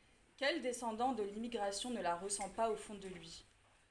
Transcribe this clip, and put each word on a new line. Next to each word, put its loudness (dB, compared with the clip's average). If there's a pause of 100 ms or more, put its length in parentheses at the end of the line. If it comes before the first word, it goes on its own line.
(360)
Quel 2
descendant 2
de 0
l'immigration 0
ne 0
la 4
ressent -2
pas 2
au 2
fond -8
de -8
lui ? -12 (440)